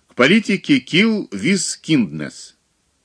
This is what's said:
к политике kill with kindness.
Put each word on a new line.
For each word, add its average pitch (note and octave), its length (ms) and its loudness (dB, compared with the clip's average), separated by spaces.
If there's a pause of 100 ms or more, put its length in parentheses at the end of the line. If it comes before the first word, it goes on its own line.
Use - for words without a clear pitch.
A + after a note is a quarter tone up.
к - 60 -20
политике E3+ 640 2
kill G#3 540 0
with D#3 520 -4
kindness. D#2 720 -4 (520)